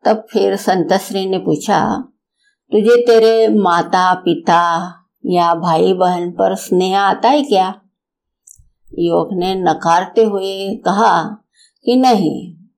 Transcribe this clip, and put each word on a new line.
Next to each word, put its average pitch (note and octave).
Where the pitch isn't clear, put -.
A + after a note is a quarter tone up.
तब A3
फिर G3
संत F#3
श्री F#3+
ने F#3+
पूछा, F3
"तुझे A3+
तेरे A3+
माता F#3
पिता E3+
या F3
भाई E3+
बहन F3+
पर F#3+
स्नेह F#3+
आता G3
है C#4+
क्या?" G3
युवक E3+
ने F#3
नकारते F3+
हुए G3
कहा F#3
कि A#3+
"नहीं A3